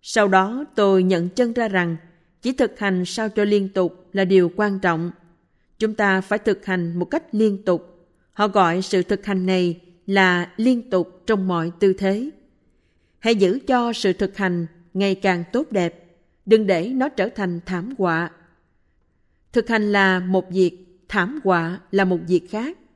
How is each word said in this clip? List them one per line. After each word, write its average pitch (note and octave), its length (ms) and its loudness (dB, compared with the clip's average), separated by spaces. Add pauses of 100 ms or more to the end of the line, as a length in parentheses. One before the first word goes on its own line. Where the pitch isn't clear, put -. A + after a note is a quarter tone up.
Sau G#3 260 0
đó G3+ 360 0 (100)
tôi G3 280 4
nhận F3+ 260 0
chân A#3 240 0
ra A3+ 160 -2
rằng F3 280 -2 (460)
chỉ B3 100 -2
thực - 260 -2
hành F#3 260 -2
sao A3 240 -6
cho G#3 160 -2
liên G3+ 240 0
tục F#3 440 -4
là G3 120 0
điều F3+ 320 4
quan G3+ 220 -2
trọng. F3 320 -2 (680)
Chúng A3 160 -2
ta G3 260 2
phải G#3 180 -4
thực G#3 280 -2
hành F3 320 -4
một F3 60 -2
cách D#4 300 -6
liên G#3 300 0
tục. - 440 -4 (240)
Họ G#3 160 -2
gọi F#3 340 2
sự F#3 200 0
thực G3 240 -4
hành F#3+ 200 -2
này F3+ 340 0 (260)
là F3+ 500 2
liên A#3+ 340 0
tục F3+ 360 -2
trong G3 220 0
mọi E3+ 320 -2
tư G3 120 4
thế. G3+ 380 -2 (880)
Hãy A3+ 160 2
giữ G3 320 2
cho A#3+ 260 2
sự G3 200 0
thực F#3+ 240 -4
hành F3+ 300 -2 (280)
ngày G3 200 0
càng F#3 380 -2
tốt C#4 180 -2
đẹp. F3 320 -4 (440)
Đừng A3 200 4
để F#3 220 0
nó C4 200 -2
trở G#3 200 -2
thành F3+ 380 -6
thảm F#3+ 320 -6
họa. E3+ 320 -2 (1200)
Thực A3+ 160 0
hành G#3+ 240 0
là F#3+ 280 2
một F#3 300 0
việc, F3+ 480 -2 (100)
thảm A3+ 360 -4
họa F3 360 0 (100)
là G3 140 0
một F3+ 140 0 (100)
việc F3 220 0
khác. B3 280 -8 (180)